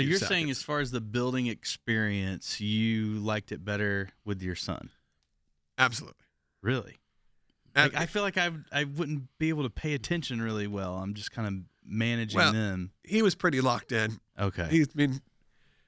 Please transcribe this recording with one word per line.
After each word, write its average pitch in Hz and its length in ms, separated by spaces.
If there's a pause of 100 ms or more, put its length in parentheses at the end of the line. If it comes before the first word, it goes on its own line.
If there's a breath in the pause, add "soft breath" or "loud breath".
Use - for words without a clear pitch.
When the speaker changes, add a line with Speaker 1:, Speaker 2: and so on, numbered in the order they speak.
Speaker 1:
few - 20
Speaker 2:
you're 180 140
saying 170 260
Speaker 1:
seconds. 135 140
Speaker 2:
as - 40
far 151 180
as 123 100
the 123 100
building 123 460
experience, 104 1120
you 110 580
liked 107 320
it 78 140
better 101 440 (140)
with 98 200
your 90 120
son? - 360 (880)
Speaker 1:
Absolutely. - 480 (360)
Speaker 2:
Really? 113 360 (760)
Speaker 1:
Uh, 143 80
Speaker 2:
Like, 147 120
I 165 100
feel 208 160
like 196 160
I, 175 140 (200)
I 147 120
wouldn't 143 560
be 160 100
able 151 140
to 120 60
pay 151 240
attention 135 480
really 107 260
well. 95 300
I'm 95 160
just 104 180
kinda 98 320 (220)
managing 113 520
Speaker 1:
Well, 156 160
Speaker 2:
them. 95 380 (120)
Speaker 1:
he 220 180
was 202 140
pretty 143 260
locked 123 300
in. 110 280 (180)
Speaker 2:
Okay. 92 320
Speaker 1:
He's 160 200
been, 139 320 (680)